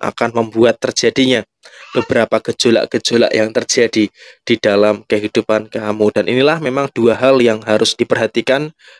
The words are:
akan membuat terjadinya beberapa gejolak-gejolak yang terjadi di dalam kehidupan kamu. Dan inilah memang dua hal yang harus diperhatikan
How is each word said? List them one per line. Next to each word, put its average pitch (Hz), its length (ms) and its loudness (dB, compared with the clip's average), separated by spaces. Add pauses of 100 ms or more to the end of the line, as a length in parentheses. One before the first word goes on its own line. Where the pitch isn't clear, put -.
akan 117 320 -4
membuat 113 480 0
terjadinya 123 640 0 (480)
beberapa 117 480 0
gejolak-gejolak 117 880 0
yang 110 240 -2
terjadi 113 560 0 (320)
di 117 160 0
dalam 104 480 2
kehidupan 107 640 -2
kamu. 107 400 -2
Dan 107 160 -2
inilah 139 320 0
memang 139 320 -4
dua 117 240 2
hal 131 240 2
yang 110 240 2
harus 110 320 0
diperhatikan 120 800 -2 (240)